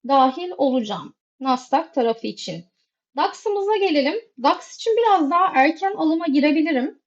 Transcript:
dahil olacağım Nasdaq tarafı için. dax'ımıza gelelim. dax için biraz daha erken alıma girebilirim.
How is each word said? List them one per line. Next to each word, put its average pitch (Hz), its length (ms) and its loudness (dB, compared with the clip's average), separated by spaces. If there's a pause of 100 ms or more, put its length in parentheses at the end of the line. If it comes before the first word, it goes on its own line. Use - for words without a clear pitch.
dahil 269 480 2
olacağım 214 580 -2 (260)
Nasdaq 262 540 -2
tarafı 226 320 -2
için. 175 380 -12 (520)
dax'ımıza 403 600 -2
gelelim. 320 380 0 (280)
dax 339 320 0
için 453 220 -2
biraz 392 340 2
daha 349 240 2
erken 311 400 2
alıma 330 320 -2
girebilirim. 294 800 0